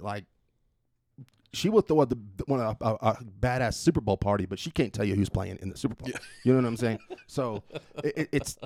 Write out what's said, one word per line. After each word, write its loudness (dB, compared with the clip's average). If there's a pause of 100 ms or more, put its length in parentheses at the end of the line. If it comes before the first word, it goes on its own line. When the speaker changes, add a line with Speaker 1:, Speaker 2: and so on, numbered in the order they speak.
Speaker 1:
like, -6 (1300)
she -2
will 6
throw 4
the, 0 (180)
the, -8
one, 2
a, -2
a, 2
a 0 (200)
badass 0
Super 2
Bowl 2
party, 2
but -6
she -10
can't 0
tell -2
you 0
who's 2
playing -4
in -6
the -10
Super -4
Bowl. -12
Speaker 2:
Yeah. -6 (260)
Speaker 1:
You 6
know 6
what 2
I'm -2
saying? 0 (300)
So -4 (180)
Speaker 2:
<laughs> -14
Speaker 1:
it, -2
it, -2
it's, -2